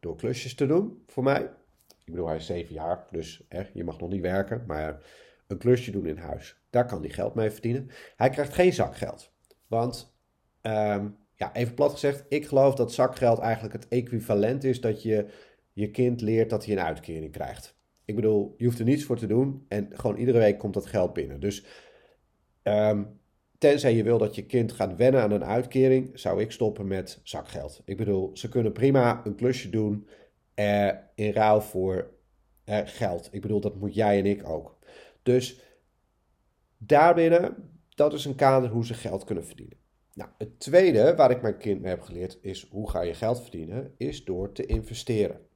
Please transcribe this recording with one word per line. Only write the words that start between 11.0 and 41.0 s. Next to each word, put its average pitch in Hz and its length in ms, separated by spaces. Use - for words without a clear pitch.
ja, - 200
even 120 200
plat 143 180
gezegd, 143 360
ik 147 180
geloof 135 280
dat 120 180
zakgeld 127 460
eigenlijk 113 360
het 110 140
equivalent 120 760
is 123 160
dat 110 220
je 107 260
je 104 120
kind 123 300
leert 113 300
dat 110 140
hij 107 100
een 92 80
uitkering 80 500
krijgt. - 440
Ik 107 100
bedoel, 107 420
je 120 80
hoeft 117 140
er 113 60
niets 139 200
voor 123 120
te 113 100
doen 131 420
en 101 240
gewoon 107 240
iedere 123 220
week 104 200
komt 101 160
dat 98 120
geld 90 260
binnen. 69 280
Dus, 98 240
ehm, 104 420
tenzij 143 360
je 113 80
wil 117 160
dat 104 160
je 101 120
kind 117 260
gaat 90 240
wennen 127 260
aan 107 80
een 98 140
uitkering, 131 720
zou 92 220
ik 113 100
stoppen 107 360
met 95 360
zakgeld. - 600
Ik 98 120
bedoel, 95 400
ze - 120
kunnen 117 240
prima 123 540
een 104 80
klusje 123 360
doen, 104 380
eh, 104 360
in 107 180
ruil 107 280
voor, 92 500
eh, 104 200
geld. 90 480
Ik 101 80
bedoel, 104 200
dat 101 160
moet 101 180
jij 104 240
en 98 80
ik 101 220
ook. - 300
Dus 127 380
daarbinnen, 165 920
dat 147 180
is 143 120
een 143 100
kader 135 360
hoe 113 160
ze 117 80
geld 98 300
kunnen 87 200
verdienen. - 320
Nou, - 240
het - 220
tweede 156 540